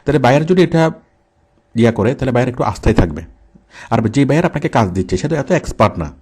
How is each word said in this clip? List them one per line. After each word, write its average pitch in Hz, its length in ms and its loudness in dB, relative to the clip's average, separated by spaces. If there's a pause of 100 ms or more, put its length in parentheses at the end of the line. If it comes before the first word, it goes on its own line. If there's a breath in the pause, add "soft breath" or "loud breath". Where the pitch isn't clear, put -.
তাহলে 143 140 0
বায়ার 139 280 2
যদি 180 160 4
এটা 165 280 2 (840)
ইয়া 113 160 4
করে, 113 220 0
তাহলে 131 180 -4
বায়ার 123 160 0
একটু 120 140 -6
আস্থায় - 320 -2
থাকবে। 80 280 0 (680 loud breath)
আর 113 180 0
যে 139 160 2
বায়ার 147 200 2
আপনাকে 156 240 -4
কাজ 110 220 0
দিচ্ছে, 180 260 -2
সে - 120 -6
তো 160 60 -2
এত 147 180 -4
এক্সপার্ট - 460 0
না, 76 240 -8